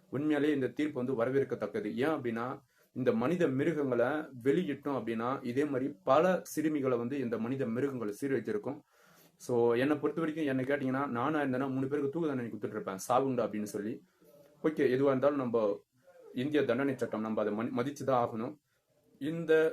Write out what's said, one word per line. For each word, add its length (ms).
உண்மையாலேயே 420
இந்த 140
தீர்ப்பு 320
வந்து 140
வரவேற்கத்தக்கது. 800
ஏன் 180
அப்படின்னா, 320
இந்த 160
மனித 360
மிருகங்களை 640
வெளியிட்டோம் 560
அப்படின்னா 300
இதே 220
மாதிரி 240
பல 200
சிறுமிகளை 540
வந்து 200
இந்த 200
மனித 280
மிருகங்களை 480
சீரழிச்சிருக்கும். 640
So 120
என்னை 220
பொறுத்த 240
வரைக்கும் 320
என்ன 100
கேட்டீங்கன்னா, 460
நானா 320
இருந்தேன்னா 320
மூணு 160
பேருக்கு 260
தூக்கு 160
தண்டனை 200
கொடுத்துட்டு 280
இருப்பேன், 260
"சாவுண்டா" 400
அப்படின்னு 300
சொல்லி. 200
ஓகே, 260
எதுவா 220
இருந்தாலும் 320
நம்ம 140
இந்திய 300
தண்டனை 320
சட்டம், 300
நம்ம 140
அதை 120
மதி-, 220
மதிச்சு 300
தான் 180
ஆகணும். 320
இந்த 320